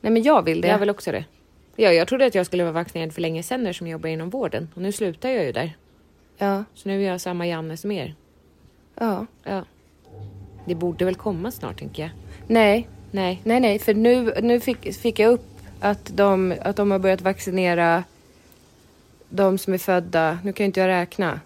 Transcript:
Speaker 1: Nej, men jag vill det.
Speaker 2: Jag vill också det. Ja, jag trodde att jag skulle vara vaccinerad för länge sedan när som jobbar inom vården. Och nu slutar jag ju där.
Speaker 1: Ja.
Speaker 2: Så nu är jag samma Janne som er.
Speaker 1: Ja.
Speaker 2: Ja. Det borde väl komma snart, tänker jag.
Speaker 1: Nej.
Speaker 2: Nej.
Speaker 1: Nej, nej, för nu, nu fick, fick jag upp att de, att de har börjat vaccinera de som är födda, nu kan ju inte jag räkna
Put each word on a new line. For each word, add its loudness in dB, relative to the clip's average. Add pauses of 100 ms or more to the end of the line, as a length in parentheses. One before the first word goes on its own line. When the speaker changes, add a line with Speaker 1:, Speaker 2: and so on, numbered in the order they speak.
Speaker 1:
Nej, 0
men 4
jag 6
vill 0
det. 2
Speaker 2:
Jag 4
vill 2
också -4
det. -4 (520)
Ja, 6
jag 4
trodde 2
att 0
jag 2
skulle -2
vara -2
vaccinerad -6
för -8
länge -4
sedan -6
när -2
som -10
jobbar -8
inom -6
vården. -6
Och -10
nu -4
slutar -6
jag 0
ju -4
där. -6 (640)
Speaker 1:
Ja. -2 (100)
Speaker 2:
Så -10
nu -2
är 0
jag -4
samma -4
Janne -6
som -8
er. -6 (840)
Speaker 1:
Ja. -2 (180)
Speaker 2:
Ja. -6 (1000)
Det -2
borde -2
väl 0
komma -6
snart, -12
tänker -10
jag. -10 (360)
Speaker 1:
Nej. 4 (220)
Speaker 2:
Nej. -4
Speaker 1:
Nej, 2
nej, 2
för 2
nu, 4 (100)
nu 4
fick, -4
fick -2
jag 8
upp 0 (340)
att -2
de, 4
att -2
de 2
har 2
börjat 2
vaccinera 0 (1200)
de 2
som -2
är 0
födda, 0
nu -4
kan -2
ju 2
inte 0
jag 4
räkna -2